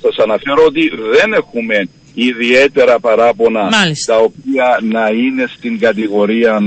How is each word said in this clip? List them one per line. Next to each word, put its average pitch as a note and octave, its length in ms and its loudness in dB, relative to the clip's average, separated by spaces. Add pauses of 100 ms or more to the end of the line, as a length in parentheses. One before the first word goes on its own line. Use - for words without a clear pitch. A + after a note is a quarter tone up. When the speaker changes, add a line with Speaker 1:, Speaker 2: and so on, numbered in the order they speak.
Speaker 1:
σας A#2 160 -2
αναφέρω A#2 480 0
ότι D#3 260 -2 (200)
δεν G3 200 2
έχουμε A2+ 560 -4 (260)
ιδιαίτερα B2 840 2
παράπονα A2 720 2
Speaker 2:
Μάλιστα. D#3+ 420 0
Speaker 1:
τα A2+ 60 4
οποία B2+ 640 0
να A2 260 -2
είναι B2+ 380 -2 (100)
στην A#2 220 -8
κατηγορία, G#2+ 880 0